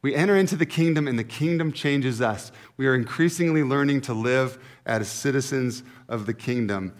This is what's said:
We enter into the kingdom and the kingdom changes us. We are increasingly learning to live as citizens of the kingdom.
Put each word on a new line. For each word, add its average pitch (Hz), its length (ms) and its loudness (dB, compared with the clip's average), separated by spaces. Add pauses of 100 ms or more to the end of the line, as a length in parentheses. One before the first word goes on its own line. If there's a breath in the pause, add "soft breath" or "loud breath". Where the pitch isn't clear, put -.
We 139 120 0
enter 190 220 4
into 190 180 2
the 160 120 0
kingdom 156 420 0
and 120 100 0
the 113 60 -2
kingdom 160 480 -2
changes 131 480 0
us. 110 320 -2 (240 loud breath)
We 135 100 -2
are 131 80 4
increasingly 160 680 2
learning 139 400 2
to 127 100 -6
live 127 460 0 (260 loud breath)
as 110 240 -2
citizens 131 760 -2 (280 loud breath)
of 110 160 -4
the 113 80 -4
kingdom. 101 640 -2